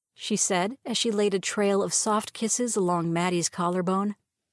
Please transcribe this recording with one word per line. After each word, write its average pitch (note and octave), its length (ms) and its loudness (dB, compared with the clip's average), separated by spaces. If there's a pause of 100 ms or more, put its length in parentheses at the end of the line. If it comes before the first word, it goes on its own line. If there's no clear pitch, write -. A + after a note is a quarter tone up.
(140)
she - 220 -4
said F#3+ 500 0
as A#3 100 -2
she A#3 140 0
laid G#3 240 2
a G3 40 2
trail G3+ 440 0
of F3+ 100 -2
soft G#3+ 400 0
kisses A3+ 440 -2
along F3 360 2
Maddie's F3 380 0
collarbone, F#3 640 0 (360)